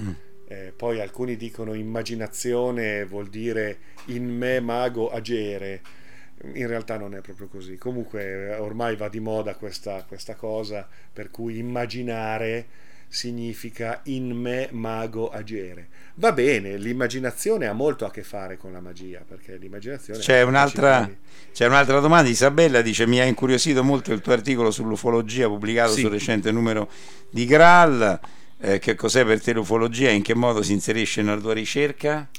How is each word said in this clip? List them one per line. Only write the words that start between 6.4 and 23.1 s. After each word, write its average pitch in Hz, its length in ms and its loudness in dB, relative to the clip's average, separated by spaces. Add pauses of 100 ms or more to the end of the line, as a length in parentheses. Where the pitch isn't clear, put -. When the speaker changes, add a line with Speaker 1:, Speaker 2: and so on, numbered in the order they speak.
Speaker 2:
In 123 120 -6
realtà 113 320 -6
non 101 160 -10
è 98 60 -12
proprio 98 260 -14
così. 92 300 -12
Comunque, 101 760 -8
eh, 107 60 -6
ormai 110 400 -4
va 104 120 -6
di 107 120 -8
moda 110 340 -4
questa, 98 520 -10
questa 98 280 -12
cosa 107 520 -8 (240)
per - 200 -12
cui 113 260 -8
immaginare 117 1200 -6 (280)
significa 117 960 -8
in 131 280 -6
me 123 400 -4
mago 113 580 -4
agere. 101 580 -10 (260)
Va 208 180 4
bene, 120 440 2
l'immaginazione 120 920 -2
ha 104 60 -2
molto 117 320 -2
a 95 60 -6
che 107 120 -12
fare 95 340 -10
con 95 160 -14
la 90 80 -12
magia, 90 460 -14
perché 95 300 -14
l'immaginazione 104 600 -12
Speaker 1:
C'è 127 200 6
Speaker 2:
è 123 40 10
Speaker 1:
un'altra, 139 480 6
Speaker 2:
capacità 110 220 6
di - 400 -14
Speaker 1:
c'è 120 140 4
un'altra 135 340 8
domanda. 156 280 8
Isabella 135 540 6
dice: 113 240 2
"Mi 123 140 6